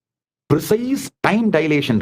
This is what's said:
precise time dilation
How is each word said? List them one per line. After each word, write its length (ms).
precise 540
time 280
dilation 480